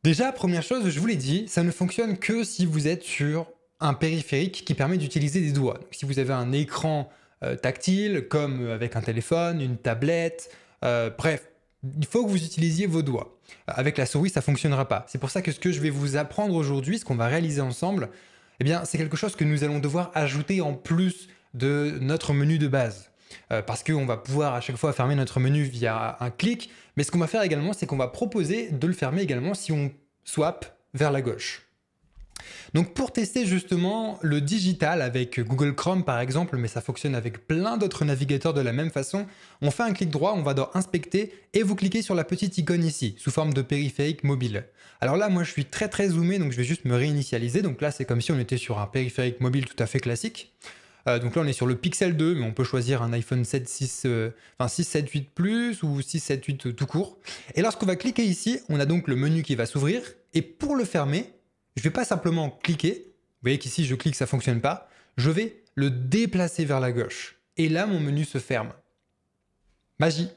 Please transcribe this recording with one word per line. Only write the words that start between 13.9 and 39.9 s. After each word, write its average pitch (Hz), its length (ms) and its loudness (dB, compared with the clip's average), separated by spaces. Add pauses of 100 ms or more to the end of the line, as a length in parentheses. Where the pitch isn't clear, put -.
la 131 80 2
souris, 165 240 2
ça 151 100 0
fonctionnera 139 460 2
pas. - 220 -2
C'est - 100 -8
pour 135 120 -4
ça 190 120 -2
que 170 80 0
ce - 80 -6
que 180 140 0
je 143 80 -2
vais 151 100 2
vous 139 260 0
apprendre 180 380 0
aujourd'hui, 143 460 0
ce - 40 -16
qu'on 131 120 0
va 117 100 2
réaliser 147 340 2
ensemble, 139 500 -2 (500)
eh 131 40 2
bien, 170 200 2
c'est - 120 -4
quelque 156 200 -2
chose 202 180 -2
que - 80 0
nous 151 220 4
allons 147 160 0
devoir 165 340 -2
ajouter 151 460 0
en 147 140 -2
plus 175 520 0 (280)
de 143 460 0
notre 147 320 0
menu 147 260 4
de 147 100 4
base. 117 420 0 (400)
Euh, 113 100 0
parce 110 220 -6
qu'on 147 240 0
va 117 120 0
pouvoir 139 360 0
à 120 60 -2
chaque 123 160 -6
fois 147 160 0
fermer 135 240 2
notre 131 240 2
menu 143 240 4
via 113 560 -2
un 123 100 -4
clic, 233 400 -2 (260)
mais 143 60 0
ce - 80 -2
qu'on 175 80 2
va 170 80 2
faire 220 160 0
également, 156 300 0
c'est - 140 -4
qu'on 139 100 -2
va 131 100 2
proposer 208 640 -2
de 143 160 0
le 180 60 2
fermer 160 300 0
également 143 320 -2
si - 180 -6
on 143 180 0 (320)
swap 160 420 -2 (300)
vers 143 160 4
la 139 120 2
gauche. - 440 -6 (1080)
Donc 170 200 2
pour 262 180 -2
tester 240 340 0
justement 190 760 0
le 147 200 2
digital 175 600 2
avec 127 380 0
Google 131 360 2
Chrome 180 300 0
par 127 140 0
exemple, 135 380 -2
mais 120 100 0
ça 117 140 -4
fonctionne 135 340 -4
avec 117 320 -6
plein 190 300 0
d'autres 196 280 0
navigateurs 139 480 2
de 143 80 2
la 123 120 2
même 151 180 0
façon, 190 360 -4 (340)
on 143 100 2
fait 233 140 -2
un 220 80 2